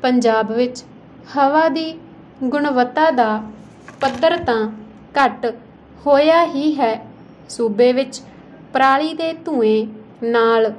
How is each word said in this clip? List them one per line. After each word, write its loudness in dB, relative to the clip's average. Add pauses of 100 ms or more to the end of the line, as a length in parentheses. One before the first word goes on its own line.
ਪੰਜਾਬ 2
ਵਿੱਚ -4 (440)
ਹਵਾ 2
ਦੀ -4 (520)
ਗੁਣਵੱਤਾ 0
ਦਾ 0 (580)
ਪੱਧਰ 0
ਤਾਂ 0 (580)
ਘੱਟ 0 (600)
ਹੋਇਆ 4
ਹੀ -2
ਹੈ, 0 (540)
ਸੂਬੇ 0
ਵਿੱਚ -4 (520)
ਪਰਾਲੀ 2
ਦੇ -4 (120)
ਧੂੰਏਂ 0 (400)
ਨਾਲ 2